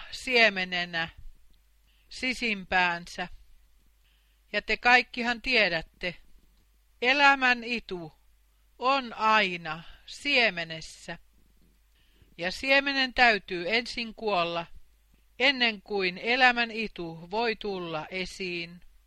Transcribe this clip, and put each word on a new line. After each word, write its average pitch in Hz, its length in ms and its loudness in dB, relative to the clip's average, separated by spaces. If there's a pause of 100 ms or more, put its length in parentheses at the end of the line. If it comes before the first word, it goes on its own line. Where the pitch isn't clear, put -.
(100)
siemenenä 185 1000 0 (1000)
sisimpäänsä. 190 1200 -2 (1200)
Ja 208 100 -4
te 214 140 -2
kaikkihan 240 640 2
tiedätte, 180 720 -2 (880)
elämän 262 640 4
itu 190 480 -8 (640)
on 247 340 0
aina 180 720 2 (240)
siemenessä. 175 1120 -2 (1200)
Ja 175 140 -4
siemenen 269 640 2
täytyy 202 600 2
ensin 233 380 -6
kuolla, 170 520 -2 (720)
ennen 247 440 0
kuin 190 360 -2
elämän 240 520 2
itu 175 600 -8
voi 220 260 -2
tulla 170 540 -6
esiin. 175 720 -8 (260)